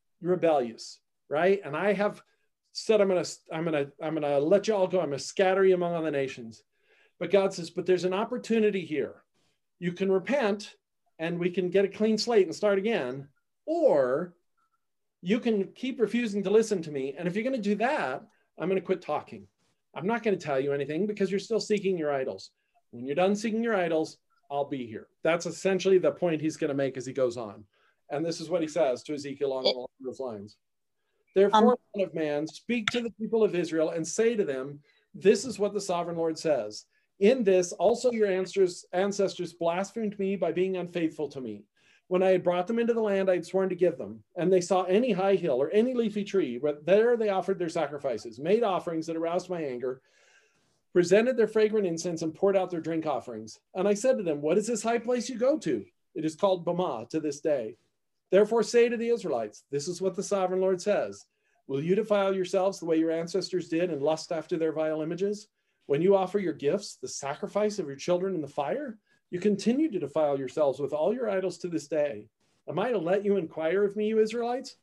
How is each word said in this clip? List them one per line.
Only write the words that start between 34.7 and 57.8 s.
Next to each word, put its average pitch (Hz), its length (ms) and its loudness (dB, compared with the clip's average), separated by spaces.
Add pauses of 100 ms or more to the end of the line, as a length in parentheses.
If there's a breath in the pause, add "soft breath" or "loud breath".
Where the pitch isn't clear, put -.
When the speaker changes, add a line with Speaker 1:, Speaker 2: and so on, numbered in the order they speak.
Speaker 1:
'This 196 300 4
is 226 140 -8
what 202 140 0
the 202 80 -4
sovereign 170 360 -4
Lord 165 220 -2
says. 117 480 -2 (340)
In 233 240 4
this, 185 280 4
also 226 380 2
your 220 160 2
ancestors, 185 640 0
ancestors 185 600 0
blasphemed 196 680 -4
me 196 180 0
by 170 160 0
being 185 240 0
unfaithful 165 540 -4
to 135 100 -12
me. 107 240 -10 (440 soft breath)
When 185 140 2
I 190 100 6
had 180 100 4
brought 180 240 0
them 233 120 0
into 233 140 2
the 226 80 0
land 196 300 2
I 180 40 4
had 170 120 -2
sworn 190 240 0
to 185 40 -2
give 170 220 2
them, 110 260 -12 (140)
and 175 160 2
they 185 80 6
saw 185 220 2
any 208 300 2
high 190 240 2
hill 156 240 0
or 151 100 0
any 233 240 2
leafy 214 280 -2
tree, 156 360 0
where 147 160 0
there 202 420 4
they 220 140 0
offered 190 280 0
their 170 100 -2
sacrifices, 139 720 -4
made 196 240 2
offerings 170 440 -2
that 165 100 -6
aroused 175 320 -2
my 175 140 -4
anger, 127 400 -6 (920 soft breath)
presented 202 440 4
their 214 120 4
fragrant 214 380 2
incense, 165 360 -4
and 160 120 -4
poured 196 220 4
out 180 140 2
their 170 100 -4
drink 160 260 -4
offerings. 113 520 -6 (160)
And 190 140 2
I 208 60 4
said 233 240 2
to 214 40 -4
them, 147 200 -2
'What 165 160 2
is 208 80 0
this 233 160 -2
high 233 160 0
place 226 300 -2
you 247 100 -8
go 262 200 2
to?' 110 280 -2 (280)
It 156 100 -6
is 156 120 -4
called 190 280 2
Bamah 165 440 -2
to 160 120 -2
this 147 200 -6
day. 127 360 -2 (540)